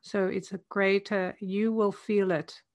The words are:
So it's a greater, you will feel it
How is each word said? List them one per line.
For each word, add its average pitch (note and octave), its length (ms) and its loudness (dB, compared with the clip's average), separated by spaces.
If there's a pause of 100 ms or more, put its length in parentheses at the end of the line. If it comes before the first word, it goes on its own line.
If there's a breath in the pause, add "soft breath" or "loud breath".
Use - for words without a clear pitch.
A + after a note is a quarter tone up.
So G3 240 -2
it's F#3+ 260 -6
a F#3+ 160 -10
greater, G3 720 0
you G#3 320 0
will G#3+ 180 2
feel G3 400 0
it - 300 -2 (140)